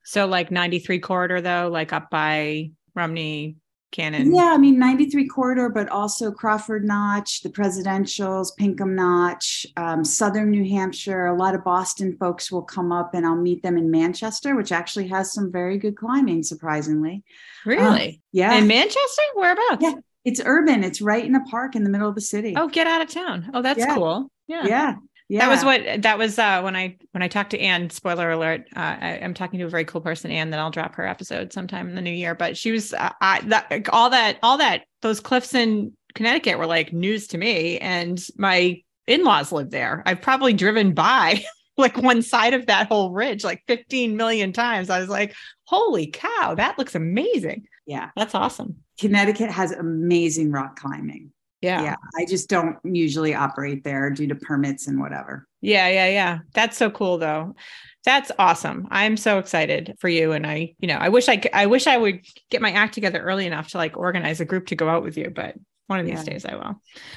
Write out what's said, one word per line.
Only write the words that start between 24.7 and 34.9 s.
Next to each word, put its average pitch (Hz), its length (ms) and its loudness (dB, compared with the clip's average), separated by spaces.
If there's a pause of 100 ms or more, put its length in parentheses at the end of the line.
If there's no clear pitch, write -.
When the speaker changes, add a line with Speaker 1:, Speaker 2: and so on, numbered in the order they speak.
Speaker 1:
That 226 220 4
was 269 120 4
Speaker 2:
Yeah. 269 40 2
Speaker 1:
what, 262 360 2
that 214 140 4
was, 214 220 -2
uh, 202 240 2
when 190 120 -4
I, 185 220 -6 (140)
when 180 120 -4
I 180 60 -2
talked 202 220 -2
to 208 100 -4
Anne, 175 300 0
spoiler 170 400 -2
alert, 160 440 -2
uh, 160 240 -6
I, 170 240 -8
I'm 180 120 -8
talking 185 260 -8
to 175 60 -6
a - 20 -8
very 165 160 -2
cool 160 160 -10
person, 160 300 -8
Anne, 156 180 -4
that 156 120 -6
I'll 160 100 -4
drop 160 240 -8
her - 120 -6
episode - 460 -8
sometime 185 380 -10
in 175 40 -14
the 185 60 -8
new 175 100 -6
year. 170 240 -6
But 175 220 -4
she - 140 -4
was, 220 240 -4
uh, - 160 -2 (100)
I, 190 280 4
that, 214 420 0
all 233 180 6
that, 240 340 2
all 247 140 6
that, 262 300 0 (160)